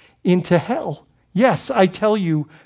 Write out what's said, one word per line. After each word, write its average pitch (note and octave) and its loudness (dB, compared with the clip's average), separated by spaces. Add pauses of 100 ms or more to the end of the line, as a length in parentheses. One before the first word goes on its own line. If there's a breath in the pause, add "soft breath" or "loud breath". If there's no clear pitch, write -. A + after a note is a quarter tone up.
(260 soft breath)
into F3+ 2
hell. - -6 (240)
Yes, A3+ 0
I A3 4
tell G#3 0
you, D#3+ -2 (160 loud breath)